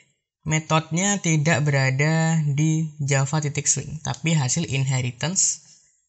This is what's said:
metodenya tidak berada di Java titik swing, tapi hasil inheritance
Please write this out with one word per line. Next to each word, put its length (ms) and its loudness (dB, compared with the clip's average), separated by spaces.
metodenya 800 -2
tidak 400 2
berada 800 2
di 560 0
Java 420 0
titik 300 -4
swing, 320 -4
tapi 320 -4
hasil 320 0
inheritance 960 -2